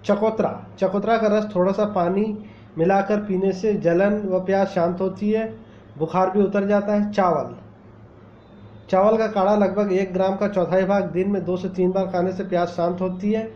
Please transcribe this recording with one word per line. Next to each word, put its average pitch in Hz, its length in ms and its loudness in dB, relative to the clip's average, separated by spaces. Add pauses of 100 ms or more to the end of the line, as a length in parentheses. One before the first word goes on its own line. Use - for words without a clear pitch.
चकोतरा, 202 460 0 (280)
चकोतरा 196 400 0
का 214 100 2
रस 208 260 0
थोड़ा 185 180 2
सा 208 200 0
पानी 190 320 0 (540)
मिलाकर 196 420 2
पीने 190 340 0
से 214 220 0
जलन 190 480 2
व 185 160 0
प्यास 190 280 0
शांत 180 320 -2
होती 190 300 -2
है, 220 160 0 (520)
बुखार 180 320 0
भी 202 120 2
उतर 196 240 0
जाता 208 280 2
है। 208 180 0
चावल, 165 420 0 (1400)
चावल 202 280 4
का 220 100 0
काढ़ा 202 280 2
लगभग 196 380 0
एक 190 180 0
ग्राम 190 240 0
का 202 140 -2
चौथाई 185 340 0
भाग 185 260 0
दिन 185 200 -2
में 190 140 -2
दो 180 120 -2
से 185 140 -6
तीन 185 220 0
बार 190 160 0
खाने 185 240 -2
से 175 140 -6
प्यास 175 300 -2
शांत 175 240 -2
होती 185 320 -2
है। 220 240 -2